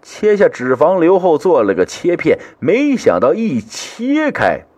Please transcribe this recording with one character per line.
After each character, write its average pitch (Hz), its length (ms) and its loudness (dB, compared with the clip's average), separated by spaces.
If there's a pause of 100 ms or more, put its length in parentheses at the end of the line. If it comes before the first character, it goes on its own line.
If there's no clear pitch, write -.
切 - 340 -2
下 196 120 2
脂 127 280 -2
肪 165 240 2
瘤 175 200 4
后 175 180 2
做 156 240 2
了 98 140 0
个 90 100 2
切 170 320 -4
片， 156 220 0 (200)
没 254 360 0
想 90 240 0
到 123 140 2
一 214 260 -2
切 277 720 -4
开 190 320 -2 (140)